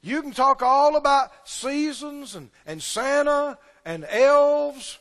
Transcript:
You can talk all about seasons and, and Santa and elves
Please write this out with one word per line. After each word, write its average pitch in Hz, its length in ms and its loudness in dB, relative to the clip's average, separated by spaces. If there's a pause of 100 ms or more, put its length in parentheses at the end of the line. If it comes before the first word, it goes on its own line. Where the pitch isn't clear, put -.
You 247 180 -6
can 285 120 -12
talk 262 300 2
all 277 340 4
about 277 360 2 (160)
seasons 285 840 -8
and, 143 160 -18 (160)
and 156 160 -12
Santa 285 720 -2 (280)
and 165 200 -10
elves 285 960 2